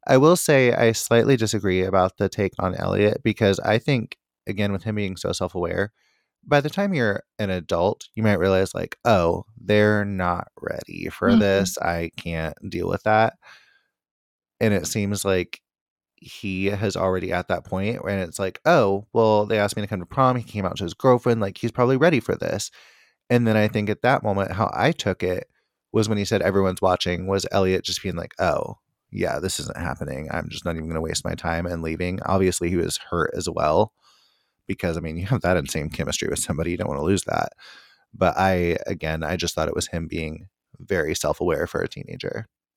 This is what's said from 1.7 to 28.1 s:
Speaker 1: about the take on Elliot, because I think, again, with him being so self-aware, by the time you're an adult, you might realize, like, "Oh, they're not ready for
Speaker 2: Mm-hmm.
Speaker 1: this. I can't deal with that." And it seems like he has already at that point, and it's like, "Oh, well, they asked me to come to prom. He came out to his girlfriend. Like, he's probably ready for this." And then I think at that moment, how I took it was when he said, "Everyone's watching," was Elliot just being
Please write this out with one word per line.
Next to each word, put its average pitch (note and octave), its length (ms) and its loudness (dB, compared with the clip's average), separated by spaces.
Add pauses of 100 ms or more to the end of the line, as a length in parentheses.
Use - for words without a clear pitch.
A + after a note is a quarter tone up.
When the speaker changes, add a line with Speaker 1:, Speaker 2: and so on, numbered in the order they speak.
Speaker 1:
about F#2 360 2
the G2 100 2
take G2 300 -2
on F#2 180 -2
Elliot, F#2+ 480 2
because G2+ 360 2
I G#2+ 180 2
think, B2+ 400 -2 (280)
again, G2+ 260 -2
with F#2 120 -6
him G#2+ 120 -4
being F#2+ 200 -4
so F#2 160 -4
self-aware, F2+ 600 -2 (540)
by C#3+ 160 2
the D3 80 -6
time G3 240 -2
you're A2 300 0 (140)
an G2+ 120 -2
adult, F2+ 640 0
you A2 80 -4
might G#2 180 4
realize, F#2+ 340 2
like, E2+ 300 -6
"Oh, F2 420 2 (120)
they're G#2 480 4
not F2+ 420 -4 (120)
ready - 500 -8
for - 240 2
Speaker 2:
Mm-hmm. - 20 6
Speaker 1:
this. G2 420 4
I E2+ 400 -2
can't D#2+ 380 -6 (140)
deal F2 180 -4
with F#2 160 -4
that." A2 300 4 (1300)
And G#2+ 140 2
it E2+ 120 0
seems G2+ 380 -2
like F#2 380 -2 (540)
he F#2+ 500 -6
has G2 300 -2
already F#2 360 -2
at F2 160 -4
that F2 180 -2
point, G2 420 -4
and G2 120 -2
it's E2+ 180 -8
like, F#2+ 280 -6
"Oh, G#2+ 460 4
well, A2 340 4
they A2 120 0
asked G#2 180 0
me A2 60 -4
to G2+ 60 -6
come G2 120 -6
to F2 60 -10
prom. B2+ 300 2
He A#2 80 -6
came G2 220 -6
out - 120 -4
to G2 60 -4
his E2 100 -6
girlfriend. B2 460 4
Like, G2 180 -4
he's A#2 140 -4
probably B2+ 260 2
ready D3+ 220 4
for - 160 -2
this." - 340 -4 (600)
And A#2+ 160 4
then A2 100 4
I G#2+ 120 4
think G#2 220 -2
at G2+ 120 -4
that C3 220 2
moment, G2 280 0
how G2 220 -2
I C3 180 2
took - 320 -4
it F2+ 240 -4 (440)
was G#2+ 160 2
when G#2 100 0
he G2+ 80 -2
said, G2+ 160 0
"Everyone's F#2+ 400 2
watching," F2+ 460 0
was G2 240 0
Elliot F#2+ 320 2
just - 180 -6
being F2+ 140 -6